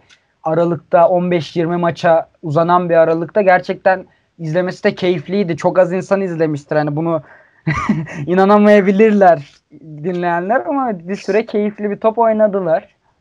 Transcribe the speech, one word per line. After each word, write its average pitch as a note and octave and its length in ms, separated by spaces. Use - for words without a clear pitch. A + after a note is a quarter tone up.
aralıkta, E3+ 680
on F3+ 220
beş E3+ 240
yirmi E3+ 220
maça E3+ 520
uzanan F3 460
bir E3+ 60
aralıkta E3 460
gerçekten F#3 640
izlemesi F3+ 440
de G3 120
keyifliydi. F3+ 600
Çok F3 220
az F3 140
insan G3 280
izlemiştir. D#3 540
Hani D3+ 200
bunu D#3+ 260
<laughs> D#3+ 360
inanamayabilirler G3 1300
dinleyenler F3 840
ama B3 420
bir G3 80
süre G3+ 300
keyifli G#3 440
bir G3+ 80
top A3 200
oynadılar. G#3+ 800